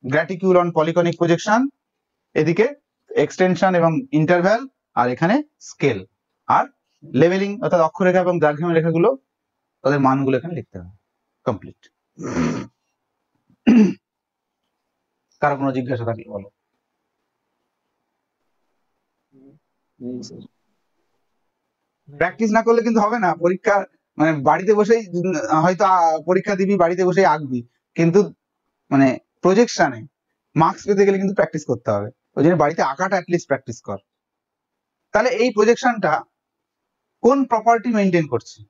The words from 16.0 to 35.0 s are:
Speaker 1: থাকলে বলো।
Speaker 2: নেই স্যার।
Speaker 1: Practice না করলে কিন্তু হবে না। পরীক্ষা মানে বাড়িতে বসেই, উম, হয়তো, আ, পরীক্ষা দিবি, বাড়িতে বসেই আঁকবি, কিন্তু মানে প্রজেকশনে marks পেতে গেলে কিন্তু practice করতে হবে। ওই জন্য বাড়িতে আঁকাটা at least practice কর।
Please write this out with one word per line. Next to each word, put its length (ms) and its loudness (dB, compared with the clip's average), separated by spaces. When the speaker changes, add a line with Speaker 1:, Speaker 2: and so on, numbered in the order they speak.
Speaker 1:
থাকলে 240 -8
বলো। 220 -14
Speaker 2:
নেই 220 -12
স্যার। 180 -20
Speaker 1:
Practice 340 -2
না 120 2
করলে 200 2
কিন্তু 180 0
হবে 180 0
না। 160 0
পরীক্ষা 500 0
মানে 160 0
বাড়িতে 420 0
বসেই, 340 2
উম, 520 -2
হয়তো, 240 0
আ, 420 2
পরীক্ষা 300 -2
দিবি, 200 0
বাড়িতে 280 0
বসেই 200 2
আঁকবি, 380 0
কিন্তু 380 2
মানে 280 2
প্রজেকশনে 680 0
marks 280 0
পেতে 220 2
গেলে 120 2
কিন্তু 160 -2
practice 300 -2
করতে 260 -6
হবে। 200 -4
ওই 80 2
জন্য 100 4
বাড়িতে 280 0
আঁকাটা 340 -4
at 80 -4
least 220 -4
practice 340 -6
কর। 160 -12